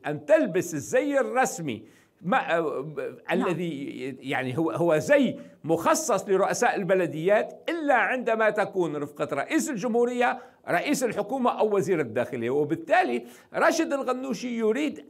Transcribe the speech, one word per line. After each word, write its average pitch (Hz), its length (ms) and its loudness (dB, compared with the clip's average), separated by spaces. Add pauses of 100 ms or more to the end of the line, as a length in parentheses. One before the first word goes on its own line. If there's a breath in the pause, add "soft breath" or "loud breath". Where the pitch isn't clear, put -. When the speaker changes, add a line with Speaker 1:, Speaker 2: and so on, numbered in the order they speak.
Speaker 1:
أن 147 200 -4
تلبس 185 480 2
الزي 262 460 0
الرسمي 214 640 -2 (360 loud breath)
ما، 170 360 2
آه، 139 240 -2
ب-، 147 180 -10
Speaker 2:
نعم. 135 480 -4
Speaker 1:
الذي 147 520 -4 (200)
يعني 127 380 -4
هو، 160 140 0
هو 165 260 2
زي 277 420 4 (240 loud breath)
مخصص 208 640 0
لرؤساء 185 460 2
البلديات 185 920 0
إلا 302 260 2
عندما 220 540 2
تكون 190 460 0
رفقة 143 380 -4
رئيس 240 360 0
الجمهورية، 240 680 0 (300 loud breath)
رئيس 185 340 0
الحكومة 226 560 0
أو 214 160 2
وزير 180 240 2
الداخلية. 117 500 -2
وبالتالي 240 760 0 (280 loud breath)
راشد 311 400 2
الغنوشي 254 640 -4
يريد 233 520 0